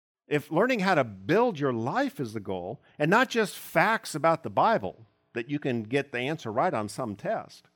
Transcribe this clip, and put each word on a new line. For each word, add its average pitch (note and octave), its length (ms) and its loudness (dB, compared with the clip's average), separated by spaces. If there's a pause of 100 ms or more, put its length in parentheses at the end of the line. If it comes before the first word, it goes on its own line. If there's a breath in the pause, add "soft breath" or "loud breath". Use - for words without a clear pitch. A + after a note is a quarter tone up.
(300)
if C#3+ 200 -2
learning A3 300 2
how F#3+ 160 4
to C#3+ 80 4
build C#3 560 2
your C#3 140 0
life D#3 480 -2
is A#2 100 -6
the A2 80 -6
goal, F#2+ 420 -6 (160 soft breath)
and D3+ 140 2
not A#3+ 180 4
just A3 280 -2
facts G3 580 0
about D#3 280 2
the A#2 60 -6
Bible B2 580 0 (260)
that A#2+ 160 -6
you D3 100 -4
can B2 240 -2
get C3+ 300 -4
the A#2+ 60 -4
answer C3+ 300 -4
right C3 240 0
on G#2+ 140 -2
some G#2 300 -6
test - 580 -8